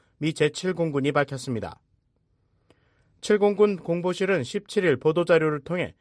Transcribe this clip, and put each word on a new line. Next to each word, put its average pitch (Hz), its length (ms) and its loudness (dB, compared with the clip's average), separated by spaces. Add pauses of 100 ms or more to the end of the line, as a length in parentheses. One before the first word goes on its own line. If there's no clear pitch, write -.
(180)
미 156 160 -2
제칠 160 400 0
공군이 147 380 -2
밝혔습니다. 127 680 -4 (1400)
칠 208 160 2
공군 208 400 2
공보실은 175 680 -2
십칠 202 400 -4
일 151 140 4
보도자료를 160 640 2
통해 165 420 -6